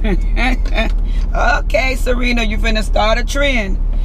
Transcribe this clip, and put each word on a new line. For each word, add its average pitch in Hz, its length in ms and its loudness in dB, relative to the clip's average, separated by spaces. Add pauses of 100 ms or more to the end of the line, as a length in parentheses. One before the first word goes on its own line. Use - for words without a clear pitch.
<laughs> - 880 0 (440)
Okay, - 600 0
Serena, 247 460 0
you 214 160 -2
finna 220 240 0
start 214 340 0
a 226 80 -2
trend. 247 540 0 (260)